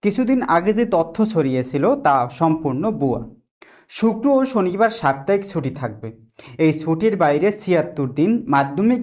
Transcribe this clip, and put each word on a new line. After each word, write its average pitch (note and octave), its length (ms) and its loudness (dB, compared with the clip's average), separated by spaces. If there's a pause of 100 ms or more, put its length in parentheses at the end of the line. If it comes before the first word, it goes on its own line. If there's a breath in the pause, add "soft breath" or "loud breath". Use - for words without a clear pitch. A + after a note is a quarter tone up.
কিছুদিন B3 360 0 (100)
আগে F3 260 2
যে A#3 120 2
তথ্য E3 300 0 (100)
ছড়িয়েছিল C3+ 580 0 (180)
তা C#3+ 120 4 (180)
সম্পূর্ণ D#3+ 600 0
ভুয়া। C3+ 300 -2 (720 soft breath)
শুক্র A3+ 380 0
ও C4+ 140 4
শনিবার G#3 540 0
সাপ্তাহিক D3 460 0
ছুটি C#3 260 -4
থাকবে। A#2+ 380 -10 (500 loud breath)
এই D#3+ 200 4
ছুটির E3 380 0
বাইরে D#3+ 360 2
ছিয়াত্তর D#3+ 640 -2
দিন E3 160 2 (160)
মাধ্যমিক C#3+ 560 0